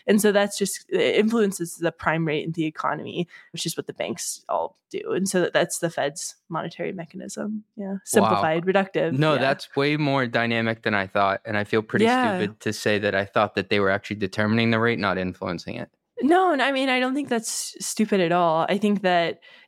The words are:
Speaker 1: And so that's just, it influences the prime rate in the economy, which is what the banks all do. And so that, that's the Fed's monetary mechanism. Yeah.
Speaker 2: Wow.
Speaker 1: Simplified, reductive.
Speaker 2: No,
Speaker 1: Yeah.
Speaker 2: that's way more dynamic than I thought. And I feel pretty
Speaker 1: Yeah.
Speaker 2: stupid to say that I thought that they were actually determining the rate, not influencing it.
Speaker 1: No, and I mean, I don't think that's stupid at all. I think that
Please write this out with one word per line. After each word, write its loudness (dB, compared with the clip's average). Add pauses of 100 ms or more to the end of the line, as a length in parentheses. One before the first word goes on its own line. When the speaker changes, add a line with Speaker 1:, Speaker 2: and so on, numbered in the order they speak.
Speaker 1:
And 4
so 4
that's 2
just, -4
it 2
influences 0
the -2
prime 0
rate -2
in -4
the -2
economy, -4 (260)
which -8
is -6
what -8
the -10
banks -8
all -4 (120)
do. -8
And -2
so 0
that, 0
that's 0
the -2
Fed's -6 (120)
monetary -8
mechanism. -10 (120)
Yeah. -8
Speaker 2:
Wow. -6
Speaker 1:
Simplified, 2
reductive. 0
Speaker 2:
No, 2
Speaker 1:
Yeah. 2
Speaker 2:
that's -2
way 2
more 2
dynamic 0
than 0
I 0
thought. 2
And -2
I -2
feel 2
pretty 2
Speaker 1:
Yeah. 2
Speaker 2:
stupid -4
to -2
say 0
that 0
I 0
thought 0
that -2
they 2
were 4
actually -2
determining 0
the 2
rate, 2
not 0
influencing -4
it. -10 (320)
Speaker 1:
No, 4
and 0
I 2
mean, 0
I 0
don't 0
think -4
that's -4 (100)
stupid 2
at 2
all. 4
I 2
think 2
that 2 (280)